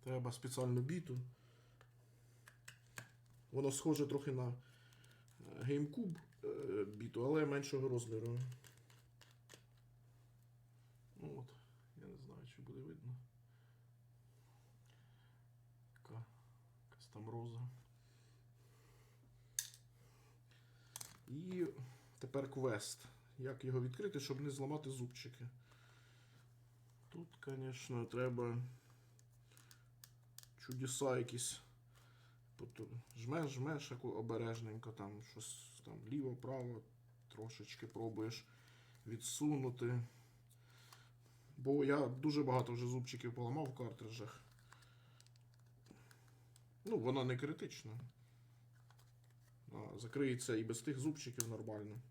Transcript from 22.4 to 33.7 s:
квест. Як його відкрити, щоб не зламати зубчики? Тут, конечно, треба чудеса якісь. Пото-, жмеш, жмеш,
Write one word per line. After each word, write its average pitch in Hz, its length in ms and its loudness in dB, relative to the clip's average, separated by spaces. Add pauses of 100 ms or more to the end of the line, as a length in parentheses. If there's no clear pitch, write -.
квест. 127 580 0 (300)
Як 131 260 -4
його 127 160 4
відкрити, 135 400 0
щоб 135 200 -2
не 147 100 0
зламати 139 400 -2
зубчики? 123 580 -6 (1600)
Тут, - 280 -12
конечно, 131 680 -2
треба 120 520 4 (2000)
чудеса 127 600 2
якісь. 120 420 0 (960)
Пото-, - 320 -10 (300)
жмеш, 139 320 0
жмеш, 135 400 -2